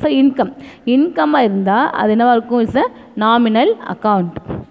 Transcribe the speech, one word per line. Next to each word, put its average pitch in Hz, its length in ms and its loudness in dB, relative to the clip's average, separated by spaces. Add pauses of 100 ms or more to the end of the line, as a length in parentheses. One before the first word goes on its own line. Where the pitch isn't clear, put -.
So, 302 100 0
income, 269 420 0 (340)
இன்கம்மா 294 520 0
இருந்தா 202 520 0
அது 214 260 0
என்னவா 240 160 4
இருக்கும்? 233 320 0
It's 226 120 -4
a 359 100 2 (300)
nominal 226 520 2 (240)
account. 190 400 -2 (380)